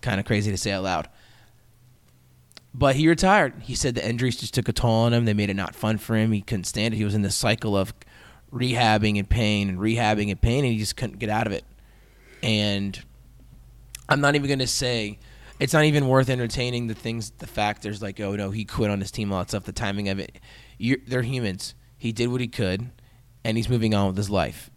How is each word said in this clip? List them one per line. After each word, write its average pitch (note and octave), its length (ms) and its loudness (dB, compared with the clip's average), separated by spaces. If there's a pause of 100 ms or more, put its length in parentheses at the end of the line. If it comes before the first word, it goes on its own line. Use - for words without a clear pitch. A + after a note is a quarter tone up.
kinda G2+ 220 -2
crazy G#2 260 0
to G2 80 -2
say G2+ 140 -2
out F#2+ 120 -2
loud. F2 260 -2 (1600)
But C3+ 220 4
he D#3 120 4
retired. E3+ 540 4
He B2 140 -8
said B2 200 0
the F#2 120 -2
injuries A#2+ 300 0
just - 160 -8
took A#2+ 160 0
a A2 40 0
toll A2+ 320 4
on A#2 80 4
him. A#2+ 120 4
They A2 80 2
made G#2 160 2
it G2 60 0
not G2 200 -4
fun A2 220 0
for A2 180 -2
him. A2 160 4
He G#2 100 0
couldn't F#2+ 240 -4
stand A2 280 -2
it. G#2+ 40 -2
He G#2+ 80 0
was G2+ 100 0
in G#2+ 60 2
this G2 140 0
cycle A2 400 0
of G2 180 0 (600)
rehabbing A2+ 680 2
and G2 100 -4
pain G#2 400 2
and F#2 80 -4
rehabbing G#2+ 540 0
and - 100 -4
pain, B2 220 2
and B2 100 2
he A2 60 0
just G#2+ 160 -4
couldn't G#2 240 -8
get A2 100 -4
out G#2+ 160 0
of G2+ 80 -4
it. - 120 -6 (760)
And G#2 580 0 (1080)
I'm C#3+ 120 4
not C#3+ 140 4
even C#3 140 0
gonna C3 180 0
say, A2+ 500 -2 (420)
it's - 140 0
not D3+ 120 6
even D3 220 4
worth C3 220 4
entertaining B2 560 -2
the A2 80 -4
things, A2+ 460 -6
the - 80 -16
factors G#2 520 -4
like, G2+ 200 -8
"Oh, G2+ 160 -2
no, G2+ 160 -2
he G#2+ 120 -4
quit G#2 280 0
on G2+ 80 0
his F#2+ 100 -4
team," G#2 220 -4
all F#2+ 80 0
that F2+ 100 -4
stuff, G2 140 -4
the - 80 -10
timing G2+ 360 -4
of G2 120 -4
it. - 180 -12 (400)
You're, A#2+ 300 0
they're B2 160 -2
humans. A2+ 500 -4 (240)
He A#2 140 -4
did A#2 160 -2
what B2 120 -2
he B2 80 -4
could, A2 440 -4 (520)
and A2+ 140 -2
he's A2+ 120 -2
moving A2 260 2
on G2+ 100 4
with F#2+ 120 0
his G2+ 120 -2
life. F2+ 460 -2